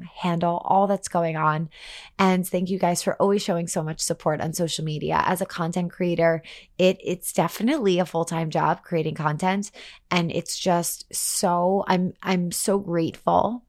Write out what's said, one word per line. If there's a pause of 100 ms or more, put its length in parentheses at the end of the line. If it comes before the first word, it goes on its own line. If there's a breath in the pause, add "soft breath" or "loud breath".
(160)
handle
all
that's
going
on. (480 loud breath)
And
thank
you
guys
for
always
showing
so
much
support
on
social
media.
As
a
content
creator, (360 loud breath)
it,
it's
definitely
a
full-time
job
creating
content. (400 loud breath)
And
it's
just
so,
I'm, (100)
I'm
so
grateful